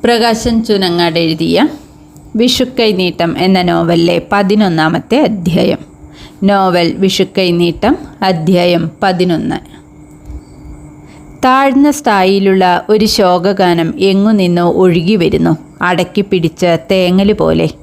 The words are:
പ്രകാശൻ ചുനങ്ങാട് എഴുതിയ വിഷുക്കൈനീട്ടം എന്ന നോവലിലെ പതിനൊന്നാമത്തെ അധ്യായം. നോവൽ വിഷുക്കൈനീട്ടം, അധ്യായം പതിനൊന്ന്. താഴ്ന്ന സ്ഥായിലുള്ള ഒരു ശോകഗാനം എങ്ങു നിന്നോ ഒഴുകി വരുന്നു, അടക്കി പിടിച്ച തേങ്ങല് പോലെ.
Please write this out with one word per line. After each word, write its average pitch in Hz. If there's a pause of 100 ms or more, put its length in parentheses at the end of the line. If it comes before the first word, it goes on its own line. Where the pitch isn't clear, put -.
പ്രകാശൻ 233
ചുനങ്ങാട് 175
എഴുതിയ 165 (680)
വിഷുക്കൈനീട്ടം 214
എന്ന 185
നോവലിലെ 170 (100)
പതിനൊന്നാമത്തെ 190
അധ്യായം. 180 (640)
നോവൽ 185
വിഷുക്കൈനീട്ടം, 185 (260)
അധ്യായം 175 (120)
പതിനൊന്ന്. 175 (1900)
താഴ്ന്ന 269
സ്ഥായിലുള്ള 190
ഒരു 214
ശോകഗാനം 180
എങ്ങു 196
നിന്നോ 175
ഒഴുകി 180
വരുന്നു, 165 (260)
അടക്കി 180
പിടിച്ച 180 (260)
തേങ്ങല് 190
പോലെ. 160 (140)